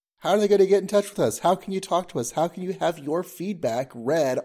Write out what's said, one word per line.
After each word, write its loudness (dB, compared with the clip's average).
How -2
are 4
they 2
gonna 6
get 4
in -8
touch 2
with -8
us? 0
How 2
can -6
you -4
talk -2
to -6
us? -6
How 0
can -10
you -4
have -2
your -4
feedback -6
read 0